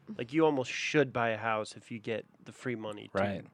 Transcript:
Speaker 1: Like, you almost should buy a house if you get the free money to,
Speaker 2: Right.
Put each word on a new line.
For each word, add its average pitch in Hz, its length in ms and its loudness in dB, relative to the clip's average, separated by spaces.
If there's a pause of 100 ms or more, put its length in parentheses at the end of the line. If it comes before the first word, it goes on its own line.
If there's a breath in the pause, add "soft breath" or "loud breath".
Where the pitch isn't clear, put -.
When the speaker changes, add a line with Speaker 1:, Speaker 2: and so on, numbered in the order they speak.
(180)
Speaker 1:
Like, 120 140 -6
you 160 120 6
almost 139 280 2
should 139 400 2
buy 117 180 2
a 110 80 0
house 110 380 -2
if - 140 -16
you 120 100 -6
get 107 240 -4 (200)
the 113 80 -16
free 123 240 -6
money 107 400 -10
to, 98 60 4
Speaker 2:
Right. 95 320 -2